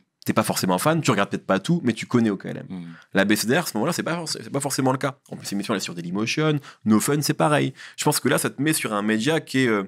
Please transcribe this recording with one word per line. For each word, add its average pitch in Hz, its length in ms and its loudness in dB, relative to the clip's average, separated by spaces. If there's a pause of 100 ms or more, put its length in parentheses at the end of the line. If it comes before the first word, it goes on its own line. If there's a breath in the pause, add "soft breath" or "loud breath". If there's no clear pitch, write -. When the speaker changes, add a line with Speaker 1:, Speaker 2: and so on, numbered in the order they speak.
(260)
Speaker 1:
T'es - 60 -2
pas 110 100 2
forcément 92 360 0
fan, 156 240 2
tu 139 80 2
regardes 98 180 2
peut-être - 160 -6
pas 98 140 2
tout, 170 260 0
mais 117 80 2
tu - 140 -6
connais 113 240 4
O 95 80 -2
K - 80 -12
L 92 200 -8
M. 92 120 -12
Speaker 2:
Mhm. 85 80 -12 (260 loud breath)
Speaker 1:
La 95 140 4
B 104 80 4
C 101 120 0
D 135 120 4
R, 165 60 0
à - 20 -6
ce - 100 -6
moment-là, 131 160 0
c'est 107 100 -4
pas 156 140 -4
forc-, 165 120 -8
c'est - 200 -8
pas 135 120 -4
forcément 135 300 0
le 131 60 0
cas. 131 220 -4 (120)
En 98 60 -12
plus, - 140 -12
l'émission, 101 240 -2
elle 95 40 0
est 95 60 -4
sur 87 100 -8
Dailymotion, 107 640 -2 (260 loud breath)
No 107 120 6
Fun, 147 220 0
c'est 147 140 0
pareil. 143 400 0 (240 loud breath)
Je - 60 -6
pense 151 160 2
que 123 100 0
là, 151 80 4
ça 127 100 0
te 127 140 -4
met 156 100 2
sur 131 220 -2
un 101 80 0
média 110 380 2
qui 131 240 0
est, 123 40 4
euh, 104 180 2